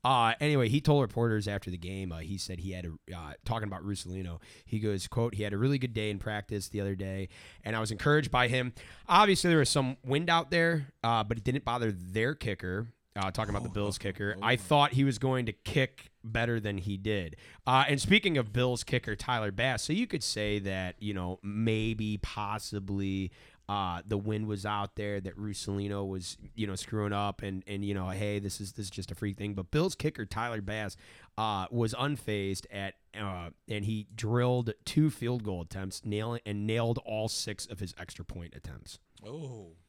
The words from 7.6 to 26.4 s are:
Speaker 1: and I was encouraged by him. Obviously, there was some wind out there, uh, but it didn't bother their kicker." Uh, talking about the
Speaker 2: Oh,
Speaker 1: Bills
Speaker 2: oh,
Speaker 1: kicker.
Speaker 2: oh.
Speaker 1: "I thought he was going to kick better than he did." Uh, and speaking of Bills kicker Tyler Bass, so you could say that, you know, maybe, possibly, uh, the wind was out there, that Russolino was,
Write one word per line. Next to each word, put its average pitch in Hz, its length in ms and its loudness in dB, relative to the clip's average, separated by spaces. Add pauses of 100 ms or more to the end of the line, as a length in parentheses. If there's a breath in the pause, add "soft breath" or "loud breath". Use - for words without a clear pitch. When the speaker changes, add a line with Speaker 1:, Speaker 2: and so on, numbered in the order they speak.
Speaker 1:
and 110 140 -2
I 113 40 0
was 110 120 -2
encouraged 147 400 4
by 123 160 4
him. 123 240 0 (360 loud breath)
Obviously, 185 420 8
there 160 100 8
was 139 100 6
some 131 340 2
wind 147 260 0
out 165 200 2
there, 165 380 2 (160)
uh, 117 200 4
but 113 120 -2
it 110 80 -10
didn't 131 200 0
bother 120 280 0
their 101 420 -2
kicker." 101 520 -4 (300)
Uh, 95 160 -2
talking 107 180 -2
about 104 140 -2
the 117 40 -6
Speaker 2:
Oh, 95 40 -8
Speaker 1:
Bills 101 280 -2
Speaker 2:
oh, - 20 -12
Speaker 1:
kicker. 101 360 -2
Speaker 2:
oh. - 40 -10
Speaker 1:
"I 120 140 4
thought 143 360 4
he 135 120 4
was 127 140 2
going 127 280 0
to 110 60 -4
kick - 580 -2 (140)
better 117 360 0
than 101 180 -2
he 98 180 -4
did." 95 400 -2 (300 loud breath)
Uh, 131 220 6
and 143 120 2
speaking 175 380 4
of 107 140 0
Bills 123 320 0
kicker 117 320 -2
Tyler 110 360 0
Bass, 117 300 0
so 151 100 -2
you 233 140 0
could - 160 -4
say 104 380 0
that, 95 400 -4
you 104 120 -4
know, 92 300 -4
maybe, 110 800 0
possibly, 98 1120 -4 (360 loud breath)
uh, 92 380 -2
the 107 100 0
wind 107 300 -2
was 104 180 -4
out 104 320 -4
there, 101 240 -4
that 95 160 -10
Russolino 101 680 -4
was, 95 320 -6 (160)